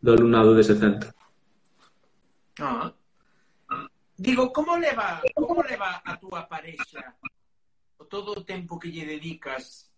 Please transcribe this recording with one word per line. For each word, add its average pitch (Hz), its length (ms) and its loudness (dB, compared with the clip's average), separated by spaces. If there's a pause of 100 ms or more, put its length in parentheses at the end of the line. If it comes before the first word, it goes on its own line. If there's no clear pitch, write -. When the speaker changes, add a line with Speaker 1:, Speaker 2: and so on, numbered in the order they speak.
Speaker 1:
do 120 160 2
alumnado 113 400 8
dese 107 160 6
centro. 104 400 0 (1500)
Speaker 2:
Ah. 135 240 -6 (1300)
Digo, 254 320 0
como 311 240 -2
leva, 226 560 -4
como 339 320 -2
leva 190 400 -8
a 170 160 -12
túa 180 240 -14
parexa - 720 -16 (800)
o 156 80 -20
todo 202 320 -10
o 175 80 -14
tempo 175 320 -12
que 170 160 -14
lle 160 240 -12
dedicas 151 800 -14